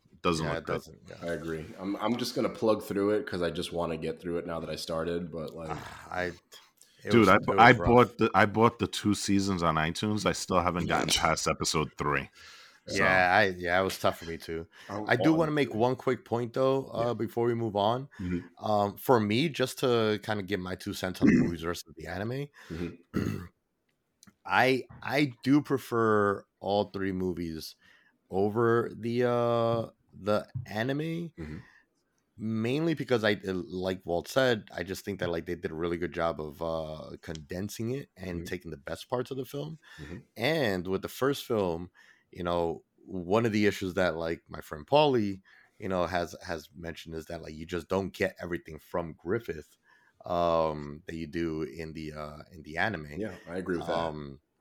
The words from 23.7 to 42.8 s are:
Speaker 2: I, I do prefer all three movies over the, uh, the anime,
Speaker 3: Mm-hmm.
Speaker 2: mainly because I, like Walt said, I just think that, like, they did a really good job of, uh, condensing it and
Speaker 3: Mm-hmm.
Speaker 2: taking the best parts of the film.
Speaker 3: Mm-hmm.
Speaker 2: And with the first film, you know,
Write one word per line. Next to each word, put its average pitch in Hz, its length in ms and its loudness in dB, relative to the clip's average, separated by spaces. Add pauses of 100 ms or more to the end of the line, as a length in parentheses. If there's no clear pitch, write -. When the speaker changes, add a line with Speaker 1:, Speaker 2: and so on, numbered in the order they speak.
Speaker 2:
I, 117 380 4 (180)
I 131 320 0 (100)
do 139 180 4
prefer 110 840 2 (160)
all 101 260 2
three 98 280 -4
movies 85 600 -4 (540)
over 113 640 2
the, 117 360 -2
uh, 117 580 2 (340)
the 104 240 2 (200)
anime, 151 720 -4
Speaker 3:
Mm-hmm. 151 180 -10 (800)
Speaker 2:
mainly 117 560 -2
because 123 300 0
I, 107 220 4
like 92 580 -4
Walt 85 240 -2
said, 123 380 2 (100)
I 90 80 -6
just 92 220 -8
think 95 160 -6
that, 90 80 -2
like, 85 160 -4
they 87 100 -4
did 82 160 -6
a 78 40 -10
really 85 220 -2
good 82 160 -4
job 82 280 -2
of, 78 200 -10
uh, 78 600 -6
condensing 92 720 -8
it 139 260 -8
and 92 220 -8
Speaker 3:
Mm-hmm. 82 60 -10
Speaker 2:
taking 90 260 -8
the 76 60 -10
best - 320 -12
parts 123 220 -4
of 131 60 -8
the 131 80 -8
film. 147 340 -12 (200)
Speaker 3:
Mm-hmm. 78 180 -12 (180)
Speaker 2:
And 110 520 0
with 95 140 -2
the 95 60 -8
first 135 380 -2
film, 90 440 0 (420)
you 90 120 -10
know, 87 400 0 (220)